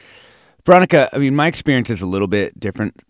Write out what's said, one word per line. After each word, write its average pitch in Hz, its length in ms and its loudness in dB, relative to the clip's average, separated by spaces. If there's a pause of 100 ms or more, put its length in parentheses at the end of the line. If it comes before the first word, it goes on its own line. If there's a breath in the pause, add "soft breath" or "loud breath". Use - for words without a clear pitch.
(640 loud breath)
Veronica, 175 460 4
I - 60 -6
mean, 139 180 0
my 147 120 0
experience 131 420 -2
is 101 120 -6
a 98 40 -6
little 98 240 -2
bit 101 280 -4
different 101 520 -8